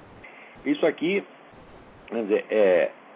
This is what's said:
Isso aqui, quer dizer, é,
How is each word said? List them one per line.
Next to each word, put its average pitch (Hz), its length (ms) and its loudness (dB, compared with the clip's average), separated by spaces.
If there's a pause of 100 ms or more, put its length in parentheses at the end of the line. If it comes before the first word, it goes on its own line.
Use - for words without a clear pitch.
(680)
Isso 147 180 0
aqui, 160 400 -2 (840)
quer 117 140 -6
dizer, 104 280 -2
é, 95 400 4 (240)